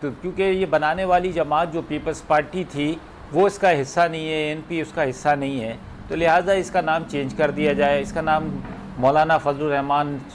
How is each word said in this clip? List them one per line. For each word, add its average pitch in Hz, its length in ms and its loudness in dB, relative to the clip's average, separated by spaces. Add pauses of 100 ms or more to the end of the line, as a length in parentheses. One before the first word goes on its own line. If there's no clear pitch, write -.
तो 143 100 -4
क्योंकि 180 320 -4
ये 190 220 2
बनाने 156 400 0
वाली 180 280 2
जमात 160 360 0
जो 160 120 -4
पीपल्स 147 400 -6
पार्टी 151 440 0
थी 147 360 -4 (320)
वो 180 140 4
इसका 196 220 2
हिस्सा 160 380 2
नहीं 160 200 -4
है, 151 240 -2
एनपी 160 300 -6
उसका 156 200 -4
हिस्सा 143 340 2
नहीं 139 240 -4
है, 113 200 -6 (300)
तो 156 60 -4
लिहाजा 170 380 4
इसका 185 280 0
नाम 160 220 0
चेंज 139 300 -4
कर 147 180 2
दिया 147 220 2
जाए, 143 280 2
इसका 151 200 -6
नाम 156 400 0 (360)
मौलाना 151 400 4
फजलुर 143 340 0
रहमान 143 500 0 (140)